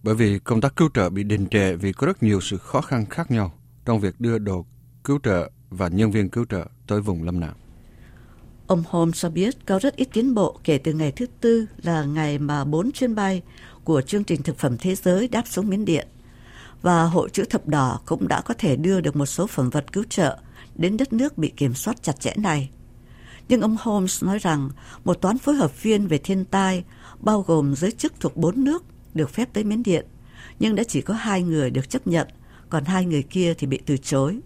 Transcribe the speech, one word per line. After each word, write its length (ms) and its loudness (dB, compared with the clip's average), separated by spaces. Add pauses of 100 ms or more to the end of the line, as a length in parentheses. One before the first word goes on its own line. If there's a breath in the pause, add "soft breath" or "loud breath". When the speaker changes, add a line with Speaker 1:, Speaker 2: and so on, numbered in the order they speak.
Speaker 1:
bởi 120 2
vì 240 4
công 220 0
tác 140 0
cứu 180 4
trợ 160 2
bị 140 -4
đình 240 0
trệ 280 2
vì 180 -2
có 140 -2
rất 160 -2
nhiều 180 4
sự 160 -6
khó 240 -2
khăn 280 -2
khác 220 -4
nhau 220 0 (320)
trong 140 2
việc 220 -2
đưa 160 0
đồ 280 -2 (380)
cứu 200 0
trợ 280 0 (180)
và 180 -2
nhân 240 2
viên 180 0
cứu 200 -2
trợ 160 -4 (220)
tới 140 0
vùng 220 -4
lâm 160 -2
nạn. 140 -6 (1120 loud breath)
Speaker 2:
Ông 220 2
Holmes 320 0
cho 80 -2
biết 360 -2
có 140 0
rất 160 0
ít 180 -2
tiến 220 2
bộ 280 0
kể 140 2
từ 160 -2
ngày 180 0
thứ 140 -6 (160)
Tư 240 4 (180)
là 200 0
ngày 340 -2
mà 280 -2
bốn 260 0
chuyến 240 -2
bay 260 0 (420 loud breath)
của 180 2
chương 220 -2
trình 200 -2
thực 140 -4
phẩm 220 0
thế 160 0
giới 320 2
đáp 200 -2
xuống 220 -2
Miến 160 -2
Điện. 220 0 (720 loud breath)
Và 220 4
Hội 260 2
Chữ 160 -2
Thập 220 -2
Đỏ 380 2
cũng 220 -2
đã 140 0
có 120 -6
thể 220 0
đưa 260 0
được 140 -2
một 100 2
số 220 -2
phẩm 220 0
vật 220 -4
cứu 180 -4
trợ 280 0 (380 loud breath)
đến 220 0
đất 160 0
nước 240 0
bị 120 0
kiểm 240 0
soát 300 -6
chặt 160 -2
chẽ 180 -4
này. 320 -2 (800 loud breath)
Nhưng 140 4
ông 180 2
Holmes 440 0
nói 160 0
rằng 300 0 (340 loud breath)
một 100 2
toán 240 0
phối 180 2
hợp 280 0
viên 240 2
về 100 2
thiên 280 -2
tai, 380 0 (360 loud breath)
bao 220 2
gồm 340 4
giới 160 0
chức 280 -4
thuộc 180 -4
bốn 260 2
nước, 200 0 (300)
được 160 0
phép 240 -4
tới 100 -2
Miến 200 -2
Điện, 220 2 (540 loud breath)
nhưng 160 2
đã 80 0
chỉ 180 -2
có 120 -2
hai 300 0
người 260 2
được 200 -2
chấp 180 -4
nhận, 200 2 (420 loud breath)
còn 160 -2
hai 200 0
người 180 0
kia 300 0
thì 140 -4
bị 180 -2
từ 120 0
chối. 480 0